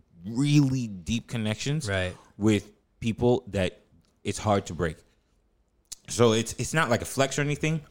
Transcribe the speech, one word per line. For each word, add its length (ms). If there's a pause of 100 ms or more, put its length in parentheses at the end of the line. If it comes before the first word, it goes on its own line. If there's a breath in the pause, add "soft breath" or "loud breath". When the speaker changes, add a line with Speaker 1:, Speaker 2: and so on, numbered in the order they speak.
(260)
Speaker 1:
really 600
deep 400
connections 600
Speaker 2:
Right. 280 (200)
Speaker 1:
with 360 (260)
people 500
that 320 (440)
it's 140
hard 280
to 80
break. 220 (1120)
So 240
it's, 260
it's 160
not 160
like 120
a 40
flex 320
or 40
anything, 380 (100)